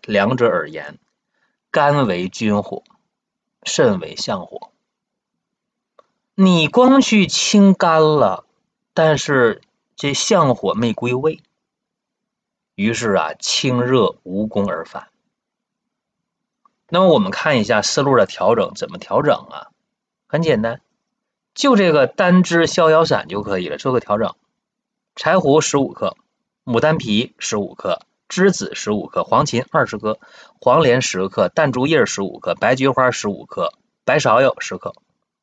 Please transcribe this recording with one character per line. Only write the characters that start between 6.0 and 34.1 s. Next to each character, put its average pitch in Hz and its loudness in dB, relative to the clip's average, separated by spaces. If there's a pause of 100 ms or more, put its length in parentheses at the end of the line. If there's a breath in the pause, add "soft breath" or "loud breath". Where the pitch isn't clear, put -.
你 180 4
光 254 6
去 214 2
清 196 4
肝 165 2
了， 147 2 (480)
但 156 2
是 127 0 (320)
这 143 -6
相 156 2
火 98 -4
没 113 -2
归 123 -6
位， 156 -4 (1300)
于 107 -2
是 107 -2
啊， 80 0
清 127 -2
热 123 2
无 95 -6
功 104 -4
而 82 -6
返。 - -16 (1800)
那 170 0
么 190 6
我 160 6
们 98 -2
看 139 0
一 107 0
下 107 0
思 - -2
路 135 2
的 104 4
调 101 0
整， 110 -2
怎 - -12
么 90 -16
调 110 -4
整 143 2 (140)
啊？ - -16 (600)
很 156 -2
简 139 0
单， 117 -6 (760)
就 269 2
这 190 2
个 143 4
单 180 2
支 170 0
逍 160 2
遥 160 4
散 143 -2
就 98 -8
可 98 -4
以 90 -6
了， 73 -8
做 135 -4
个 123 0
调 107 -2
整。 101 -4 (800)
柴 170 0
胡 156 4
十 - -2
五 135 -4
克， - -6 (480)
牡 131 -2
丹 - 0
皮 110 -4
十 - -6
五 101 -8
克， 87 -6 (260)
栀 190 2
子 - -4
十 - -6
五 101 -4
克， - -6
黄 135 -2
芩 120 -4
二 143 -2
十 110 -10
克， 107 -6 (400 loud breath)
黄 131 2
连 127 2
十 95 -4
克， 92 -2
淡 147 -2
竹 127 -4
叶 143 2
十 - -8
五 - -10
克， 87 -6
白 120 0
菊 131 0
花 127 0
十 - -6
五 92 -8
克， - -8 (300)
白 127 0